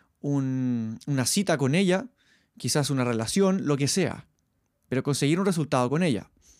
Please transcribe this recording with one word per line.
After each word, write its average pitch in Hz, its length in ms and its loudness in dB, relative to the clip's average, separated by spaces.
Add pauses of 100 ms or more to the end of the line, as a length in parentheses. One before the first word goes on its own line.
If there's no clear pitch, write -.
(200)
un, 131 880 -2
una 131 180 0
cita 185 320 0
con 131 180 2
ella, 190 340 2 (480)
quizás 139 320 -2
una 131 160 0
relación, 185 600 0
lo 143 120 0
que 139 100 0
sea, - 400 -2 (640)
pero 127 120 0
conseguir 147 380 0
un 196 60 0
resultado 147 440 0
con 156 140 0
ella. 120 260 -2 (300)